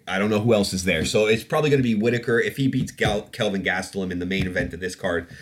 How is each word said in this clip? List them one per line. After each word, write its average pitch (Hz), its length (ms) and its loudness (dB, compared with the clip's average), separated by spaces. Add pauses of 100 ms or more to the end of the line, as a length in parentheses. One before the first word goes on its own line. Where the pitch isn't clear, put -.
I 92 120 -2
don't 104 120 2
know 104 100 2
who 113 140 4
else 101 180 2
is 92 120 -4
there. 85 200 2
So 107 220 2
it's 110 160 2
probably 151 280 0
gonna 135 120 4
be 117 140 2
Whitaker. 117 420 2
If - 180 0
he 139 120 0
beats 123 240 -2
Gal-, 107 300 -2
Kelvin 101 400 -4
Gastelum 92 500 -4
in 90 80 -4
the 87 60 -4
main 95 200 -2
event 90 260 -4
of 82 80 -12
this 90 140 -6
card, 85 340 -4 (140)